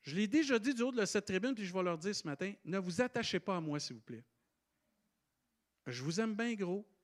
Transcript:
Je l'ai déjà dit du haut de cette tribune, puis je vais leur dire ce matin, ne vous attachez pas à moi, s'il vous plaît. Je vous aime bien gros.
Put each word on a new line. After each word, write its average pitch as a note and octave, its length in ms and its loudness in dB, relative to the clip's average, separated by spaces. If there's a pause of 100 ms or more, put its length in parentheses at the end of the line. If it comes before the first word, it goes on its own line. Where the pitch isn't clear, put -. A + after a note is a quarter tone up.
Je C#3 120 -8
l'ai G#3 140 2
déjà C4+ 320 4
dit B3+ 120 0
du A#3 100 0
haut B3+ 100 2
de A3+ 120 2
cette G3+ 200 2
tribune, G#3 300 0
puis G#3 100 -6
je F3 80 -6
vais F#3 100 0
leur F3 160 2
dire F#3+ 160 -2
ce - 120 -6
matin, F3+ 260 -2 (120)
ne F3+ 140 0
vous F3+ 220 -2
attachez A#3+ 400 2
pas F#3+ 160 0
à E3+ 40 0
moi, D3 200 -2
s'il B2+ 160 -8
vous G#2+ 60 -18
plaît. A#2 220 -12 (1600)
Je B2+ 160 -6
vous E3 160 -2
aime A3+ 160 0
bien A#3 180 -2
gros. G3 320 -2 (180)